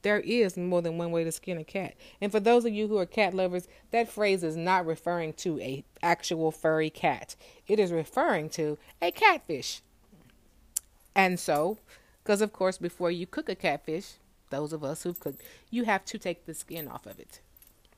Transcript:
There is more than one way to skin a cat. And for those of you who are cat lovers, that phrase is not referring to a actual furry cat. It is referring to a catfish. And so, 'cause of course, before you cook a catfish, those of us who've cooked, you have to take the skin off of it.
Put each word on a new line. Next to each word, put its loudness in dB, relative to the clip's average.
There 4
is 2
more 0
than -2
one -2
way 2
to -2
skin -6
a -8
cat. -8
And 0
for 2
those 6
of 2
you 0
who 0
are 0
cat 0
lovers, -2
that 0
phrase 2
is -2
not 2
referring -2
to -4
a -6
actual 0
furry 2
cat. -2
It 2
is 4
referring 0
to -2
a 0
catfish. 0
And 4
so, 0
'cause 2
of 0
course, 0
before -2
you -4
cook -8
a -4
catfish, -4
those -4
of -8
us -6
who've -6
cooked, -8
you 0
have 0
to -10
take -8
the -12
skin -12
off -14
of -16
it. -20